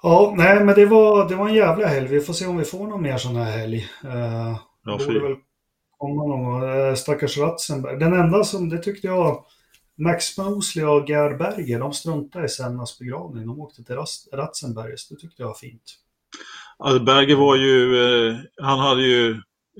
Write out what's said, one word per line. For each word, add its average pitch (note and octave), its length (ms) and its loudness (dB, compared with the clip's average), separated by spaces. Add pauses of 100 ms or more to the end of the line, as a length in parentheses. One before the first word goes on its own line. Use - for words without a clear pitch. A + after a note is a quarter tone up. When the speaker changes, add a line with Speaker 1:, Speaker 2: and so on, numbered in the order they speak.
Speaker 1:
Ja, G3+ 340 6
nej, G3 280 6
men G3+ 100 6
det G3+ 120 10
var, G#3+ 420 6
det F#3 60 -2
var G3+ 140 -2
en A3 60 0
jävla F#3+ 320 4
helg. C3+ 220 0
Vi C#3+ 120 2
får E3+ 120 -8
se F#3 140 -6
om F3+ 100 -4
vi D#3 80 -2
får G3 220 -10
någon G3+ 160 -8
mer C3 160 -4
sån B2 180 -6
här A2+ 220 -4
helg. A2+ 300 -6 (160)
Eh, A#2 520 -6 (280)
Speaker 2:
Ja, G#2+ 80 -8
Speaker 1:
borde G#2 120 -6
Speaker 2:
fy. A2+ 140 -2
Speaker 1:
väl C3+ 180 -4 (640)
komma D3 280 -6
någon C3 180 -4
gång. B2+ 240 -4
Eh, C3+ 260 0
stackars D3 440 -4
Ratzenberg. C#3 600 -6
Den E3 140 2
enda F#3 320 2
som, F#3 240 -6
det E3 100 -6
tyckte G3+ 280 -8
jag, F3+ 380 -2 (540)
Max E3+ 400 -2
Mosley G3 460 -6
och D3 240 2
Gerd D3 300 0
Berger, E3 420 -4
de C#3+ 120 -6
struntade D#3 520 -8
i C#3 40 -4
Sennas B2 500 -10
begravning. B2 480 -12
De C3 140 -12
åkte D3 240 -20
till B2+ 100 -12
Ras-, - 420 -12
Ratzenbergers. A2+ 720 -10
Det - 80 -20
tyckte - 260 -20
jag A#2 60 -10
var A#2 60 -12
fint. A#2 280 -20 (960)
Speaker 2:
Ja, C3 200 2
Berger C#3 380 4
var C#3 200 4
ju, B2+ 480 4 (240)
eh, A#2 80 -4 (260)
han C3+ 160 0
hade C3 240 2
ju, A#2 380 2 (400)